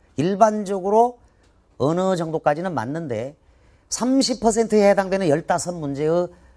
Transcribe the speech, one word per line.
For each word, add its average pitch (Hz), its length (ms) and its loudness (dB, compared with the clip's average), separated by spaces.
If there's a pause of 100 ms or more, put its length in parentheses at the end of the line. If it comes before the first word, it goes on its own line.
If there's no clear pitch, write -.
(160)
일반적으로 202 1000 0 (600)
어느 180 380 0
정도까지는 160 580 -2
맞는데, 131 640 -6 (540)
삼십 254 520 -2
퍼센트에 214 480 4
해당되는 190 400 0
열다섯 170 440 0
문제의 156 540 -2 (300)